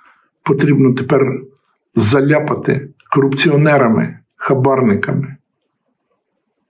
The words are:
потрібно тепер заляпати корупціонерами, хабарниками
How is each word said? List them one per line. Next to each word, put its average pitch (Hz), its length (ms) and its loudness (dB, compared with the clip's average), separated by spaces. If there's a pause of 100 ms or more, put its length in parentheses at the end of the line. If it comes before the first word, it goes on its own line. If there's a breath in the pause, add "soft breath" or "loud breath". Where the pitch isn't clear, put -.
(440 soft breath)
потрібно 135 500 2
тепер 135 480 -2 (540)
заляпати 135 960 0 (240)
корупціонерами, 139 1040 2 (160)
хабарниками 131 1000 -2 (1300)